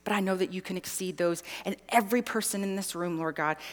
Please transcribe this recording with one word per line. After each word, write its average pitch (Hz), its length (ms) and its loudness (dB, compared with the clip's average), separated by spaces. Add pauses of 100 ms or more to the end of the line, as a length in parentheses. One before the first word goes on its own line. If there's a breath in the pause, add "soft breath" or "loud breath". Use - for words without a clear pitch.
but 208 80 2
I 208 80 4
know 190 160 2
that 180 160 0
You 180 100 -6
can 185 140 -4
exceed 185 400 -6
those. 170 260 2 (220 loud breath)
And 202 100 -2 (140)
every 233 340 4
person 208 400 0
in 196 140 0
this 190 180 -4
room, 170 240 -2
Lord 160 160 -2
God, 156 220 0 (160 loud breath)